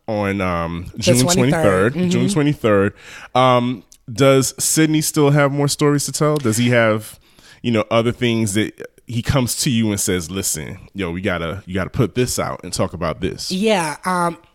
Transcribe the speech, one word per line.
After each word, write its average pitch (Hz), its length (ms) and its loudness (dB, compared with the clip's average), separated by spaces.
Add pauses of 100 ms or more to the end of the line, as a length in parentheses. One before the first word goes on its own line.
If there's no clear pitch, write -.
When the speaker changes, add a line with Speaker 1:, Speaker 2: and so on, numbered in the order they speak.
Speaker 1:
on, 101 340 -2
um, 85 520 -2
Speaker 2:
The - 60 -12
Speaker 1:
June 113 200 2
twenty-third, 127 160 2
Speaker 2:
twenty-third. 104 580 2
Mm-hmm. 180 160 0
Speaker 1:
June 180 200 2
twenty-third, 127 640 2 (420)
um, 123 480 2 (280)
does 135 500 4
Sydney 156 400 2
still 151 280 2
have 143 220 4
more 143 160 0
stories 147 380 0
to - 60 -8
tell? 151 260 0
Does 113 200 0
he 120 120 4
have, 113 500 2 (420)
you 120 100 -2
know, 107 200 2
other 117 200 2
things 113 440 -2
that 107 180 0 (320)
he 117 160 -6
comes 127 360 0
to - 120 -2
you 113 220 0
and 101 80 -2
says, 90 320 -4
"Listen, 95 480 -6 (160)
yo, 92 160 -4
we 90 100 -6
gotta, 85 460 -4
you 92 80 -8
gotta 92 160 -4
put 104 240 -2
this 123 240 -2
out 67 240 -6
and 87 100 -12
talk - 200 -4
about 80 280 -6
this"? - 300 -6
Speaker 2:
Yeah, 185 540 -2
um, 175 320 -2 (180)